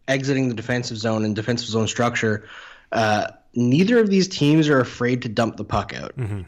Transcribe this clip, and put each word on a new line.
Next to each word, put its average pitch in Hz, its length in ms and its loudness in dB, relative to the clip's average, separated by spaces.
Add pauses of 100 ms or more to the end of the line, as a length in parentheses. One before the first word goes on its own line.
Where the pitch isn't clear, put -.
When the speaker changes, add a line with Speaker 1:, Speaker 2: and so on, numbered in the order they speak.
Speaker 1:
exiting 135 400 0
the 120 60 -4
defensive 120 420 -4
zone 110 260 0
and 107 100 0
defensive 113 360 -4
zone 110 180 0
structure, 113 580 -2 (460)
uh, 107 360 0 (260)
neither 151 440 4
of 220 120 4
these 190 180 4
teams 151 400 4
are 139 140 4
afraid 123 400 -2
to 123 80 -6
dump 110 260 -2
the 110 80 -10
puck 101 300 -4
out. - 240 -10
Speaker 2:
Mm-hmm. 101 300 -6